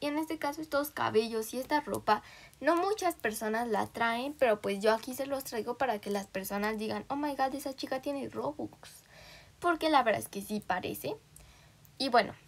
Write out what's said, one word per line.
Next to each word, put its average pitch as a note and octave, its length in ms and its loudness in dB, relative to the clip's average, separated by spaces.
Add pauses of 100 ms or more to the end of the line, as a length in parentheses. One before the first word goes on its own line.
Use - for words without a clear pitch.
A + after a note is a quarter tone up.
y C#4+ 60 -2
en D4 120 -2
este D#4 200 -4
caso D4 220 -4
estos D4 300 -2
cabellos A3+ 640 0
y B3 60 -4
esta D4 200 2
ropa G#3+ 400 0 (400)
no D4+ 140 4
muchas F#4 400 2
personas A3 540 -2
la G#3 180 0
traen, A#3+ 480 -2
pero A3 260 4
pues G3 200 -2
yo G#3+ 120 6
aquí A3+ 220 0
se C4+ 120 -4
los C4+ 180 -4
traigo A#3+ 340 -4
para A#3 220 0
que G#3+ 100 -6
las G3+ 160 -2
personas G3+ 520 -2
digan, G#3 300 -4
"Oh C4+ 60 -4
my C#4+ 220 -2
god, C4+ 180 0
esa C4+ 200 -6
chica C4 280 -6
tiene C#4 260 -4
Robux", - 760 -8 (560)
porque E4 280 2
la C#4+ 140 8
verdad A3+ 180 2
es G#3+ 80 -8
que G3+ 140 -8
sí G#3 180 -4
parece. - 560 -4 (800)
Y C4+ 120 -2
bueno, A#3+ 260 4 (140)